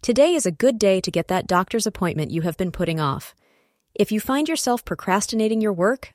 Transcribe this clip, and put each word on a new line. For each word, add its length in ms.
Today 320
is 100
a 60
good 260
day 240
to 80
get 200
that 180
doctor's 400
appointment 420
you 140
have 120
been 160
putting 280
off. 340
If 160
you 80
find 280
yourself 380
procrastinating 760
your 140
work 420